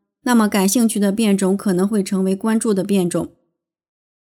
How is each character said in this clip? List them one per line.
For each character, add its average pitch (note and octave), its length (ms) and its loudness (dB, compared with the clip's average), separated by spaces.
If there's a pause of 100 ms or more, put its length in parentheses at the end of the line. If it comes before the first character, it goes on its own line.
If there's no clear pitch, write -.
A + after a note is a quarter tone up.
(240)
那 B3 120 0
么 G#3+ 120 4
感 G3+ 220 2
兴 A#3 180 2
趣 G#3+ 120 -2
的 G3+ 120 2
变 G#3 240 2
种 F#3+ 220 0
可 - 160 -2
能 F#3 140 0
会 G#3 160 -2
成 F#3+ 220 -2
为 F#3+ 100 0
关 A3 240 -2
注 A3 140 -2
的 F#3+ 100 0
变 G3 260 0
种。 E3 200 -4 (1000)